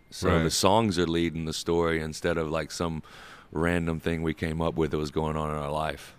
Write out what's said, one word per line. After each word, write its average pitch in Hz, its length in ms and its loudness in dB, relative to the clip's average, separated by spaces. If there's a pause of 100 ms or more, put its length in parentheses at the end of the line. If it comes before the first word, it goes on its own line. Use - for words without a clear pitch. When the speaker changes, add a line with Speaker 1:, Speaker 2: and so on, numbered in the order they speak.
Speaker 1:
So - 200 -2
Speaker 2:
Right. 85 140 4
Speaker 1:
the 80 80 2
songs 98 480 4
are 85 80 4
leading 82 380 0
the 78 80 -4
story 82 480 0
instead 82 360 -2
of, 80 120 -2
like, 78 220 -4
some 82 320 -4 (480)
random 82 480 2
thing 82 240 0
we 80 100 0
came 82 280 -2
up 80 140 0
with 78 160 2
that 80 60 0
was 76 140 -2
going 78 260 0
on 78 140 -2
in 76 60 -4
our 73 140 -4
life. 76 480 -4